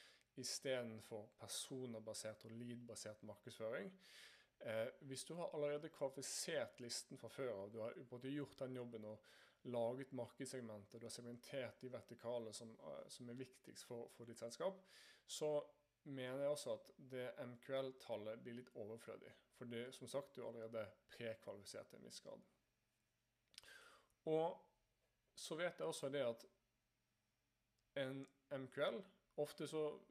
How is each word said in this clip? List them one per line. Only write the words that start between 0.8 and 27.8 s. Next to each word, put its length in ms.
for 340
personer 640
basert 460
og 60
lead 360
basert 360
markedsføring. 680
Eh, 280
hvis 240
du 100
har 180
allerede 360
kvalifisert 920
listen 380
fra 100
før, 240
og 220
du 80
har 100
på 80
en 120
måte 200
gjort 260
den 180
jobben 300
og 140
laget 500
markedssegmentet, 880
du 40
har 60
segmentert 680
de 100
vertikale 640
som, 160
eh, 400
som 200
er 40
viktigst 520
for, 240
for 160
ditt 140
selskap, 420
så 380
mener 360
jeg 100
også 240
at 180
det 280
M 200
Q 160
L-tallet 680
blir 100
litt 220
overflødig. 560
For 120
det, 280
som 140
sagt, 280
du 60
er 60
allerede 400
prekvalifisert 840
i 20
en 100
viss 140
grad. 220
Og 320
så 200
vet 220
jeg 100
også 220
det 160
at 200